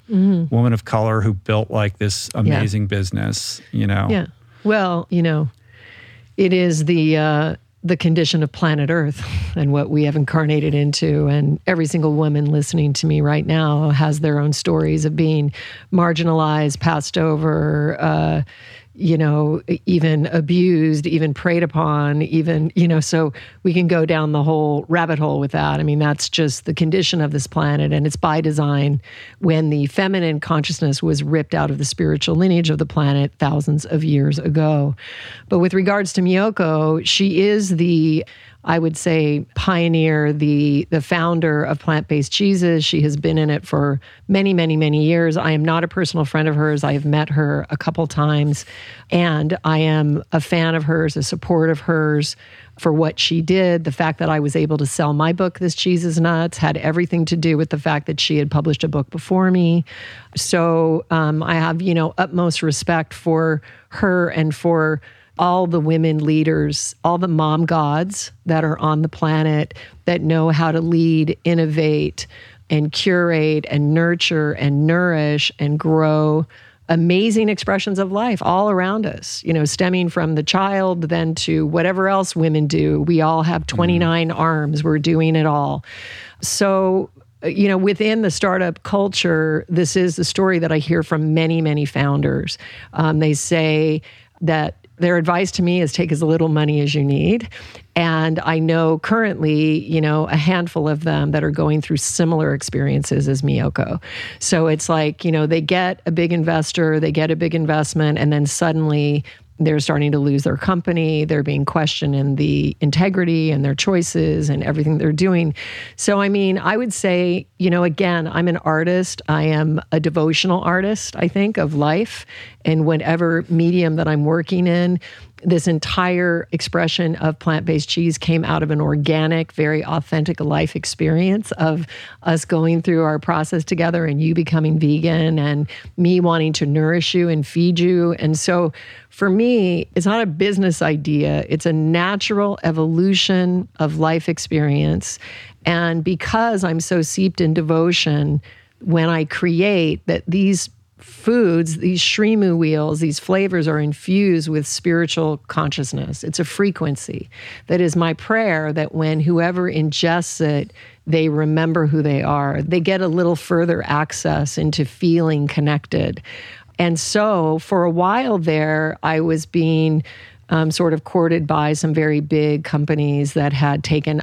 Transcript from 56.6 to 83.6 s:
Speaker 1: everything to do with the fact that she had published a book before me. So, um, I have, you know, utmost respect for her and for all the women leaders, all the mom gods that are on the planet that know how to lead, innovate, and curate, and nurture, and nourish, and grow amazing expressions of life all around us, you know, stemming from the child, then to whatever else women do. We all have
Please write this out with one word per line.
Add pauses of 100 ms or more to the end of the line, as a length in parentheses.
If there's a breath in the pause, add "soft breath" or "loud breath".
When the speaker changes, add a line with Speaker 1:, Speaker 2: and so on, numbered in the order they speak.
Speaker 1:
everything
to
do
with
the
fact
that
she
had
published
a
book
before
me. (520 loud breath)
So,
um,
I
have,
you
know,
utmost
respect
for (260 loud breath)
her
and
for (380 loud breath)
all
the
women
leaders, (100)
all
the
mom
gods (140)
that
are
on
the
planet (320 loud breath)
that
know
how
to
lead, (100)
innovate, (420 loud breath)
and
curate,
and
nurture,
and
nourish,
and
grow (440 loud breath)
amazing
expressions
of
life
all
around
us,
you
know,
stemming
from
the
child,
then
to
whatever
else
women
do.
We
all
have